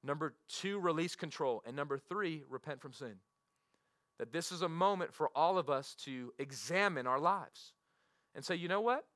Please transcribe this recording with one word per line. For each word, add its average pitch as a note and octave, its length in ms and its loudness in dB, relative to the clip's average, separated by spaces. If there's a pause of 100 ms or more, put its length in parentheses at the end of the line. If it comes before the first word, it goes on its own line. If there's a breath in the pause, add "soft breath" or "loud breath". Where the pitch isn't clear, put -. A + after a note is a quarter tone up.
Number D3 320 -2 (140)
two, G3+ 300 -2
release E3+ 360 2
control. C3+ 520 -2
And B2 100 -8
number C#3+ 220 -2
three, E3+ 500 -4
repent C3 320 -8
from C3+ 140 -14
sin. A2 260 -10 (960)
That C3 160 -4
this E3 180 -2
is F3 120 -2
a F3+ 60 2
moment F3+ 440 2
for D3+ 220 0
all F3 240 6
of D3 100 0
us C#3 260 0 (100)
to B2+ 340 -8
examine C#3 680 0
our C3 140 4
lives F3 540 -2 (600)
and C#3 80 -10
say, F3+ 120 0
"You F3 140 -2
know G3 120 2
what? A#3+ 360 2